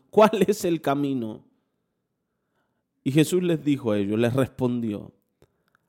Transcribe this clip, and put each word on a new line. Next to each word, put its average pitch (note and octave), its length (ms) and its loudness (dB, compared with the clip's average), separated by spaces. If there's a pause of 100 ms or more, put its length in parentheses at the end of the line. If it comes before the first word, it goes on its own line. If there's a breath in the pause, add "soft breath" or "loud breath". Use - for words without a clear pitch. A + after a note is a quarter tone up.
(100)
cuál G#3 360 4
es G3+ 180 -2
el E3+ 160 -2
camino. C#3 640 -4 (1600)
Y C3+ 80 -2
Jesús D#3+ 300 2
les E3 220 -2
dijo B2 280 0
a G#2 60 0
ellos, G#2 200 -2
les A#2+ 160 0
respondió: B2 800 -4 (760)